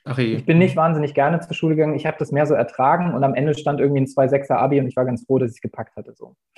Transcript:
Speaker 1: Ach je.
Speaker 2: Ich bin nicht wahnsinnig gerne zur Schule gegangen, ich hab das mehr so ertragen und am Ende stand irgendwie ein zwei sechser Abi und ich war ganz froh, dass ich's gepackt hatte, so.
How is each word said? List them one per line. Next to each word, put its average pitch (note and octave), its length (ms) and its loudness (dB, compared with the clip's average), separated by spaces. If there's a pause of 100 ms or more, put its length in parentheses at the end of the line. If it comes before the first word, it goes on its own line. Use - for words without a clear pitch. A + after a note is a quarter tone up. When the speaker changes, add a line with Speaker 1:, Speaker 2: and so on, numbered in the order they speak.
Speaker 1:
Ach C3 140 -6
je. A#2 200 0
Speaker 2:
Ich C3+ 80 -8
bin E3 120 4
nicht F3+ 180 4
wahnsinnig D#3 380 0
gerne D#3 260 2
zur - 140 -10
Schule D#3+ 220 0
gegangen, D3+ 200 0
ich - 100 -6
hab D#3 120 -4
das D3 140 -6
mehr C#3+ 140 2
so D3 80 2
ertragen C#3+ 600 0
und C3 100 -2
am C3+ 100 2
Ende D3 220 0
stand C#3+ 240 -4
irgendwie C#3 220 2
ein C3+ 60 0
zwei C3+ 200 2
sechser C#3 320 0
Abi C#3 200 2
und C3 80 -2
ich B2 80 -8
war B2+ 100 0
ganz A#2+ 200 -4
froh, C3+ 120 0
dass B2+ 140 0
ich's - 100 -20
gepackt - 340 -12
hatte, A2+ 200 -18
so. - 200 -20 (220)